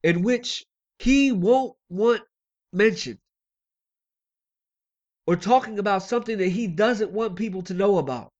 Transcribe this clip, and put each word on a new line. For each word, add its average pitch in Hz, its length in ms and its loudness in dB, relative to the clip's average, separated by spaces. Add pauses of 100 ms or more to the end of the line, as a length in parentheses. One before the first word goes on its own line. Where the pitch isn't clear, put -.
in 170 200 2
which 240 420 -2 (340)
he 277 320 4
won't 233 440 2 (140)
want 214 320 2 (520)
mentioned, 180 460 0 (2000)
or 170 100 2
talking 220 440 0
about 196 240 0
something 226 340 -4
that 185 120 0
he 208 180 -2
doesn't 208 440 0
want 208 240 -4
people 190 280 -6
to 185 100 -10
know 196 240 2
about. 131 420 -6